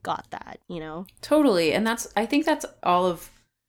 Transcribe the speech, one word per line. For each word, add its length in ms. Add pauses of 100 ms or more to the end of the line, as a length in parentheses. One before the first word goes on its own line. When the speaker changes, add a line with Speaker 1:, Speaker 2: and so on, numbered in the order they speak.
Speaker 1:
got 280
that, 360
you 140
know? 240 (160)
Speaker 2:
Totally, 500
and 160
that's, 180 (120)
I 80
think 180
that's 220 (180)
all 220
of 240 (400)